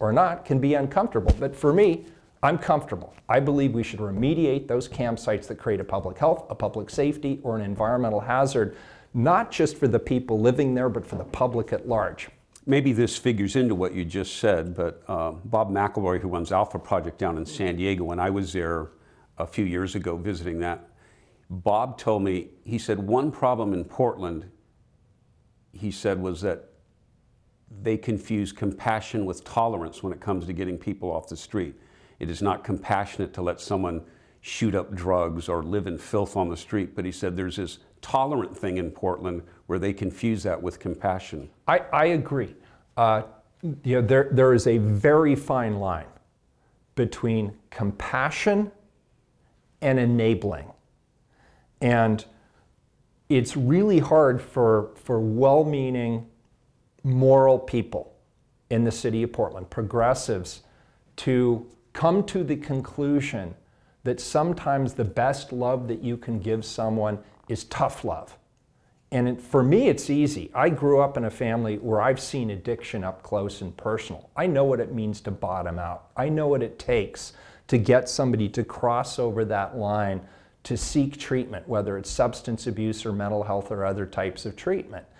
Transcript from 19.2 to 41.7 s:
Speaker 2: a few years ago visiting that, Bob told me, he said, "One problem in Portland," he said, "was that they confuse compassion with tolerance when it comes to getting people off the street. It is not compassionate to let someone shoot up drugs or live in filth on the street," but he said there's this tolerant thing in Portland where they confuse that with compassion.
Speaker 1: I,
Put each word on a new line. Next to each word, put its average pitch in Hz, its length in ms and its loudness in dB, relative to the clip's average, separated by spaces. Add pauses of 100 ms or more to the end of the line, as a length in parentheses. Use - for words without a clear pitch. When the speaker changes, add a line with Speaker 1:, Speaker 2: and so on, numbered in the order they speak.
Speaker 2:
a 82 100 -4
few 104 200 -2
years 90 280 -4
ago 90 220 -4
visiting 85 440 -6
that, 87 280 -6 (640)
Bob 107 480 0
told 107 240 2
me, 92 300 -2 (120)
he 113 140 -4
said, 101 280 -2
"One 131 240 2
problem 113 440 0
in 87 100 -4
Portland," 92 640 -2 (1300)
he 98 180 -6
said, 92 320 -2
"was 90 180 -4
that 95 300 -4 (1120)
they 110 140 0
confuse 107 560 -2
compassion 107 720 -4
with 92 160 -6
tolerance 104 580 -2
when 95 120 -4
it 80 80 -12
comes 92 260 -4
to 92 60 -6
getting 90 260 -6
people 92 320 -6
off 80 180 -4
the 85 80 -10
street. 85 380 -6 (460)
It 82 100 -4
is - 100 -8
not 98 220 0
compassionate 98 720 -4
to 95 80 -8
let 87 180 -2
someone 90 420 -4 (400)
shoot 104 340 -2
up 95 180 -4
drugs 87 540 -2
or 85 140 -2
live 92 260 -4
in 85 100 -6
filth 101 380 -4
on 92 120 0
the 85 80 -6
street," 98 380 -4
but 95 100 -6
he 92 60 -4
said 90 260 -6
there's 92 200 -4
this 90 240 -8 (200)
tolerant 135 560 -2
thing 92 200 -4
in 87 140 -4
Portland 90 520 -4 (240)
where 90 120 -2
they 98 140 -2
confuse 101 500 -4
that 85 200 -2
with 90 160 -6
compassion. 87 680 -4 (180)
Speaker 1:
I, 175 140 4 (100)